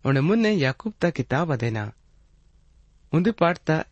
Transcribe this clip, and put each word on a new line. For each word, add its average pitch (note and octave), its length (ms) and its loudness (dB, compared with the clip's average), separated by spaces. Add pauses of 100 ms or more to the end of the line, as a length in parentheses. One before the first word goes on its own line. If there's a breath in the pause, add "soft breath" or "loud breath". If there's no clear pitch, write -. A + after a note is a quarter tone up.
उन्हें C3+ 180 2
मुन्ने G#3+ 280 2
याकूब D#3 500 -2
ता F3 80 0
किताब D3+ 440 -2
अदेना A2+ 380 -4 (1200)
उन्दी F3+ 180 2
पाठ E3+ 260 0
ता D#3+ 340 -2